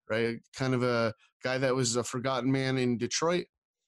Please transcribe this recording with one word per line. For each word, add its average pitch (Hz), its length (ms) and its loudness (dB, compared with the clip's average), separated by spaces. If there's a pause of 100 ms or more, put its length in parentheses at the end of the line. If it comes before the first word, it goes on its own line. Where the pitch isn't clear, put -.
right? 117 300 0 (180)
Kind 131 200 0
of 120 80 0
a 117 320 2 (280)
guy 127 140 -2
that 131 180 0
was 123 200 0
a 120 80 2
forgotten 127 480 -2
man 131 260 2
in 123 220 2
Detroit, 165 480 -2 (400)